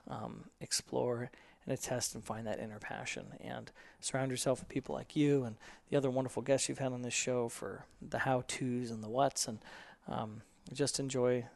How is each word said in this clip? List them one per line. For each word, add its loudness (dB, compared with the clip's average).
um, -8
explore 0
and -2
attest -2
and -10
find -6
that 0
inner -8
passion, -6
and -8
surround 0
yourself 2
with -12
people -2
like -6
you 6
and -4
the 4
other 4
wonderful 0
guests 4
you've -4
had 0
on -4
this -2
show 2
for -8
the -2
how-tos 2
and -6
the -6
whats, 4
and, -4
um, -4
just 2
enjoy 4